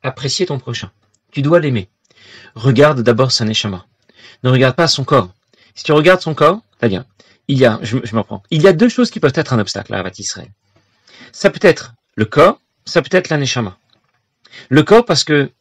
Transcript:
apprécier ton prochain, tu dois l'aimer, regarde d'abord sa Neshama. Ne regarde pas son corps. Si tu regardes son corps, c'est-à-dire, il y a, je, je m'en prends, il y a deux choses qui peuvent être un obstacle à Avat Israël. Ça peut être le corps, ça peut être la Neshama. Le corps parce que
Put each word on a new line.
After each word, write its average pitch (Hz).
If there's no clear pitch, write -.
apprécier 135
ton 147
prochain, 120
tu 143
dois 156
l'aimer, 127
regarde 131
d'abord 120
sa 117
Neshama. 104
Ne 127
regarde 127
pas 170
son -
corps. 113
Si -
tu -
regardes 160
son 160
corps, 165
c'est-à-dire, 95
il 139
y 127
a, 113
je, 113
je 110
m'en 113
prends, 104
il 156
y 190
a 190
deux 185
choses 233
qui -
peuvent 139
être -
un 123
obstacle 98
à 101
Avat 92
Israël. 98
Ça -
peut -
être -
le -
corps, 165
ça -
peut -
être 180
la 156
Neshama. 123
Le 147
corps 233
parce 180
que 143